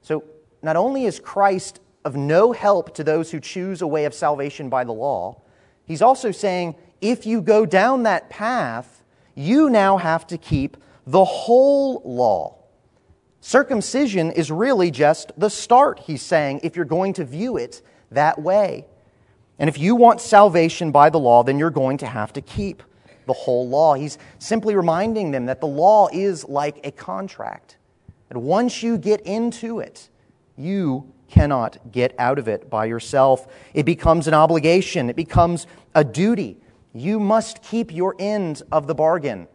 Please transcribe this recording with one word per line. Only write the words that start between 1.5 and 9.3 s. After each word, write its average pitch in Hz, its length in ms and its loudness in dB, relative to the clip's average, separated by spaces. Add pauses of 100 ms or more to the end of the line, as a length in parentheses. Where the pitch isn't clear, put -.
of 135 120 -6
no 160 380 4
help 202 420 0
to 160 80 -8
those 156 260 0
who 156 100 -8
choose 185 420 -8
a 175 60 -4
way 151 180 -2
of 143 100 -4
salvation 143 540 -4
by 127 160 -2
the 117 80 -8
law, 110 480 -6 (440)
he's 160 160 -6
also 254 300 2
saying, 180 420 -4 (260)
if 226 280 -4
you 226 140 -2
go 214 240 4
down 233 380 2
that 196 260 -2
path, 170 760 -8 (320)